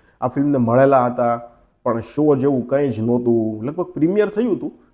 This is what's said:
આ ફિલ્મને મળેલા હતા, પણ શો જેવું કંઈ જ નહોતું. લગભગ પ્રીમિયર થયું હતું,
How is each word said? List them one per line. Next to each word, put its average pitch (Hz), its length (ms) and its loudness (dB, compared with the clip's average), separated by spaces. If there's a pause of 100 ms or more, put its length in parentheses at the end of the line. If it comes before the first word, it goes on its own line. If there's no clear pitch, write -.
(200)
આ 127 80 -2
ફિલ્મને 139 300 0
મળેલા 127 480 4
હતા, 120 340 -2 (420)
પણ 117 180 -2
શો 147 360 0
જેવું 131 300 0
કંઈ 139 240 0
જ 110 100 -6
નહોતું. 113 640 0
લગભગ 165 200 -6
પ્રીમિયર 196 440 0
થયું 208 280 -2
હતું, 131 160 -8 (220)